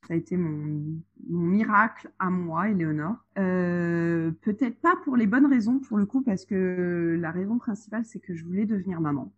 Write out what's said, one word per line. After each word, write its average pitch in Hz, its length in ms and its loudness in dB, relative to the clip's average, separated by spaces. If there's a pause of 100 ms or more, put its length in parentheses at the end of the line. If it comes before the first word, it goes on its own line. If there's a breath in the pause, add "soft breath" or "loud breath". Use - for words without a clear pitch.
ça 170 80 -4
a - 20 0
été 165 200 -2
mon, 151 460 -4 (460)
mon 170 180 0
miracle 214 720 2
à 185 120 0
moi, 175 380 0
Éléonore. 165 480 0 (200)
Euh, 170 960 0 (100)
peut-être 226 380 -2
pas 349 240 4
pour 262 120 0
les 220 100 4
bonnes 254 200 6
raisons, 254 320 4
pour 220 200 -2
le 202 80 2
coup, 262 160 -2
parce 196 220 -2
que 180 760 0
la 165 100 -4
raison 196 280 -2
principale, 226 460 -6
c'est - 160 -14
que 180 140 -10
je 165 100 -10
voulais 190 220 -2
devenir 190 340 -2
maman. 143 380 -2